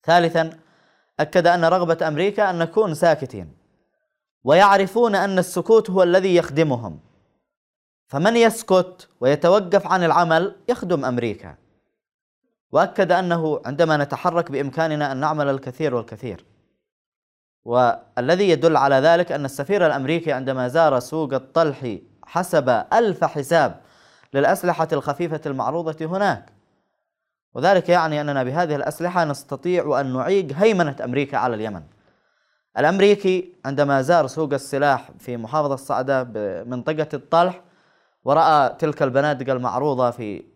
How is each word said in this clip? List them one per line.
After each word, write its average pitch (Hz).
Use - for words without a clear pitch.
ثالثا، 165
أكد 160
أن 175
رغبة 165
أمريكا 190
أن 175
نكون 180
ساكتين، 135
ويعرفون 196
أن 190
السكوت 190
هو 185
الذي 180
يخدمهم، 131
فمن 185
يسكت 214
ويتوقف 175
عن 175
العمل 165
يخدم 180
أمريكا. 117
وأكد 180
أنه 170
عندما 151
نتحرك 160
بإمكاننا 143
أن 131
نعمل 147
الكثير 135
والكثير، 113
والذي 127
يدل 156
على 139
ذلك 170
أن 143
السفير 165
الأمريكي 151
عندما 131
زار 147
سوق 139
الطلح 131
حسب 165
ألف 208
حساب 147
للأسلحة 160
الخفيفة 156
المعروضة 151
هناك، 180
وذلك 175
يعني 160
أننا 143
بهذه 147
الأسلحة 170
نستطيع 147
أن 135
نعيق 151
هيمنة 175
أمريكا 131
على 120
اليمن. 107
الأمريكي 185
عندما 139
زار 156
سوق 143
السلاح 139
في 123
محافظة 139
الصعدة 131
بمنطقة 120
الطلح 175
ورأى 147
تلك 156
البنادق 135
المعروضة 127
في 107